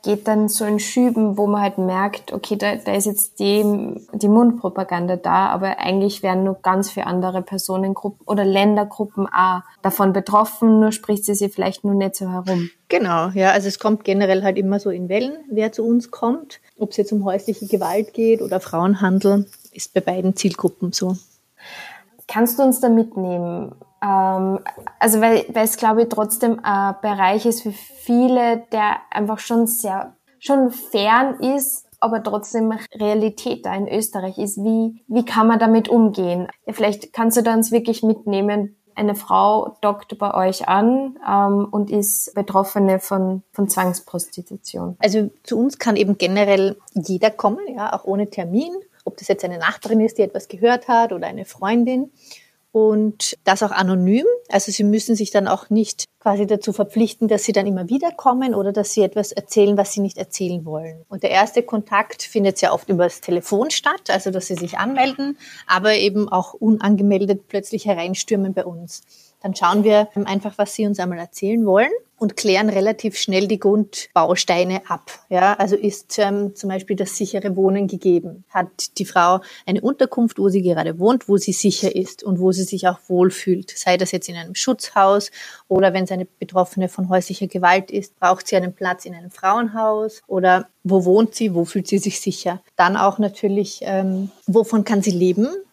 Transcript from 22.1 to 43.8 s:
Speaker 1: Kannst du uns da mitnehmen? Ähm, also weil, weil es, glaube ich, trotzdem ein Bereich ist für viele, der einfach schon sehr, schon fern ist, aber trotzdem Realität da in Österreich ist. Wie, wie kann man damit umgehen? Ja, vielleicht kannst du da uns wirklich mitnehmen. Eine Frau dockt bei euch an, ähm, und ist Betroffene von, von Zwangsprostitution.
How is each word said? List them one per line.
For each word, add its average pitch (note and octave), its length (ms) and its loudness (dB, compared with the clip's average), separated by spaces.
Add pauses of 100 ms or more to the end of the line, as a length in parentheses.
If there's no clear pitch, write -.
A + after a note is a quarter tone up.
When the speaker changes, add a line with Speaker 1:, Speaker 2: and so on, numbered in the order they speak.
Speaker 1:
Kannst A#3 320 0
du C#4 40 6
uns B3+ 160 4
da B3 100 4
mitnehmen? F3+ 840 0 (300)
Ähm, F#3+ 560 0 (400)
also A3 220 4
weil, A3+ 280 4
weil A3 160 0
es, A3 120 -4
glaube A3 260 4
ich, A#3 60 0
trotzdem A3+ 540 -2
ein G3 380 0
Bereich G3+ 440 0
ist A#3 160 0
für G#3+ 100 -6
viele, A#3+ 1000 0
der G#3+ 260 0 (140)
einfach G#3 280 -4
schon A#3 280 0
sehr, G3 460 -6 (260)
schon C4+ 320 2
fern A#3+ 680 0
ist, C4+ 460 -4 (140)
aber A3+ 240 -4
trotzdem A3 500 -4 (220)
Realität G#3+ 680 -2
da F#3 100 -4
in G3 120 -4
Österreich F#3+ 520 -6
ist. G3+ 240 -6
Wie, A3+ 440 -2
wie A#3+ 160 0
kann A3+ 240 2
man A3+ 120 4
damit A3+ 280 4
umgehen? F#3+ 600 2 (180)
Ja, A3 80 -10
vielleicht G#3 400 -2
kannst A3+ 240 2
du A#3 60 2
da A3+ 100 2
uns A3+ 180 2
wirklich A#3 320 0
mitnehmen. G#3 720 0 (200)
Eine G#3 180 0
Frau G3+ 680 0
dockt G3+ 360 -4
bei G3+ 160 -2
euch F#3+ 340 0
an, B3+ 500 2 (120)
ähm, G3+ 400 2
und G#3 220 -2
ist - 420 -2
Betroffene G3 640 2
von, F#3+ 520 -2
von G3+ 180 -2
Zwangsprostitution. F3+ 1300 -6